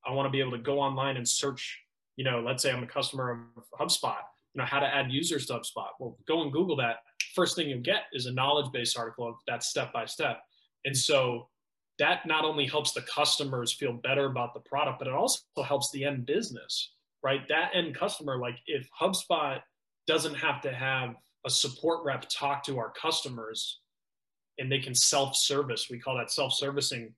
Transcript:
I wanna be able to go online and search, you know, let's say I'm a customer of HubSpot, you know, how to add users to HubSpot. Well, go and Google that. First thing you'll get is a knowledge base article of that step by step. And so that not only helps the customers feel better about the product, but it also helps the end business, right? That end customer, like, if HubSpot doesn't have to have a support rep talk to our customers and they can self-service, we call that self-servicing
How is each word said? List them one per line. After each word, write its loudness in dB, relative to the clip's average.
I -2
wanna 2
be 2
able 2
to -4
go 2
online 2
and -2
search, -2
you -6
know, 2
let's 0
say 4
I'm -2
a -6
customer -4
of -20
HubSpot, 0
you -4
know, 2
how 2
to 2
add 2
users 0
to -2
HubSpot. -6
Well, -8
go 2
and -2
Google 2
that. 2
First 2
thing 0
you'll -2
get 0
is -4
a -4
knowledge 2
base 0
article -4
of -8
that -2
step -2
by -4
step. -2
And 0
so 4
that 4
not 2
only 2
helps 0
the -4
customers 0
feel -2
better 2
about -2
the -10
product, -2
but -4
it -2
also 2
helps 0
the -4
end -2
business, -2
right? 0
That 2
end 0
customer, -2
like, -4
if -4
HubSpot 2
doesn't 2
have 0
to -2
have -2
a -2
support 2
rep -2
talk -2
to -2
our -4
customers -4
and 0
they 2
can -6
self-service, 4
we -8
call -2
that -4
self-servicing -2